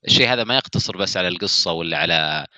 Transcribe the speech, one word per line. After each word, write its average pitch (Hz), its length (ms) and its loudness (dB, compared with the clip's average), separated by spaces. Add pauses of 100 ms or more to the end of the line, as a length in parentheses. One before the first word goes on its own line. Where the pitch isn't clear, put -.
الشيء 123 200 4
هذا 120 160 2
ما 117 120 -2
يقتصر - 420 -2
بس 95 200 -2
على 90 100 2
القصة 90 440 0
ولا 82 260 -2
على 78 480 0 (120)